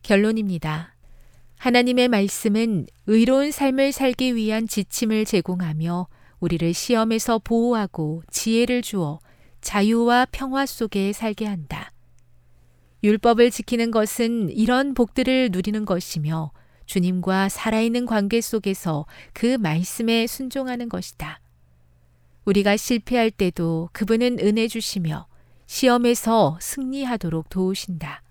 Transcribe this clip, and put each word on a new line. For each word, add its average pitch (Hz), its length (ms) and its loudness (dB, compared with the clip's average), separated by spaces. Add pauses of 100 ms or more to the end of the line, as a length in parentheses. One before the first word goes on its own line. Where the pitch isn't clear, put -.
결론입니다. 196 920 0 (640)
하나님의 247 500 2
말씀은 208 800 0 (200)
의로운 254 440 4
삶을 269 420 2
살기 254 440 0
위한 220 300 0
지침을 214 600 -2
제공하며 175 840 -2 (320)
우리를 170 320 0
시험에서 226 680 0
보호하고 208 920 -2
지혜를 240 500 0
주어 160 380 -4 (420)
자유와 233 720 2
평화 269 320 -4
속에 202 480 -4
살게 214 320 -6
한다. 185 480 -8 (1120)
율법을 226 460 6
지키는 233 400 -2
것은 226 580 0
이런 254 460 0
복들을 254 580 2
누리는 208 320 -4
것이며 160 680 -4 (340)
주님과 190 640 0
살아있는 226 560 -2
관계 220 340 0
속에서 190 640 -4 (300)
그 247 240 0
말씀에 226 680 0
순종하는 247 640 -6
것이다. - 520 -10 (1040)
우리가 202 320 4
실패할 233 520 0
때도 170 640 -2
그분은 226 480 0
은혜 220 280 2
주시며 185 580 -4 (400)
시험에서 233 960 2
승리하도록 247 880 -4
도우신다. 185 800 -4